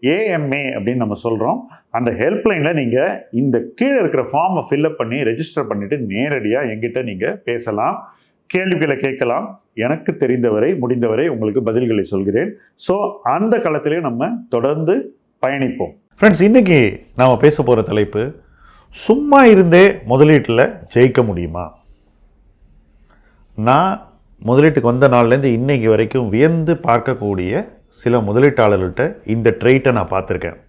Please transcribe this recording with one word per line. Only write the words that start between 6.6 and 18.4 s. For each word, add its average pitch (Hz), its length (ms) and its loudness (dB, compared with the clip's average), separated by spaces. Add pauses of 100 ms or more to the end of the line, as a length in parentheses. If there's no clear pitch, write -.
என்கிட்ட 117 320 -6
நீங்க 104 240 -8 (180)
பேசலாம், 117 520 -4 (540)
கேள்விகளை 170 460 -2
கேட்கலாம். 135 500 -4 (280)
எனக்கு 139 420 -4
தெரிந்தவரை, 120 640 0
முடிந்தவரை 120 500 -2
உங்களுக்கு 110 320 -2
பதில்களை 113 520 -2
சொல்கிறேன். 104 380 -2 (360)
So, 185 100 0 (380)
அந்த 214 240 0
களத்திலே 156 420 -2
நம்ம 139 300 -4 (240)
தொடர்ந்து 151 400 0 (480)
பயணிப்போம். 131 500 -4 (240)
ஃப்ரெண்ட்ஸ், 180 320 4
இன்னைக்கு 196 320 6 (360)
நாம 127 200 4
பேச 147 260 4
போற 123 200 2
தலைப்பு, 104 420 -2 (680)